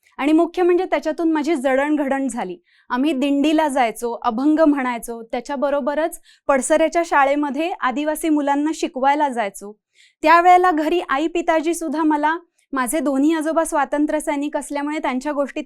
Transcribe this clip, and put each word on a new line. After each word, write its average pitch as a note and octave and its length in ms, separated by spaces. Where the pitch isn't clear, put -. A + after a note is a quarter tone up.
आणि C#4 140
मुख्य E4+ 320
म्हणजे F4+ 220
त्याच्यातून D#4+ 460
माझी D#4 240
जडणघडण C4+ 720
झाली. G3+ 300
आम्ही C4 220
दिंडीला C#4+ 560
जायचो, A#3+ 540
अभंग C4+ 380
म्हणायचो, B3 640
त्याच्याबरोबरच C#4+ 1000
पडसऱ्याच्या D#4 580
शाळेमध्ये D4 760
आदिवासी D4+ 500
मुलांना D4 460
शिकवायला C#4+ 540
जायचो. G#3 500
त्यावेळेला F4+ 500
घरी D#4+ 280
आई D4 180
पिताजी E4 460
सुद्धा D#4+ 300
मला, D4+ 340
माझे C4 260
दोन्ही C#4 340
आजोबा D#4+ 300
स्वातंत्र्य D4+ 560
सैनिक D4 380
असल्यामुळे D4 400
त्यांच्या C#4 340
गोष्टी C#4+ 340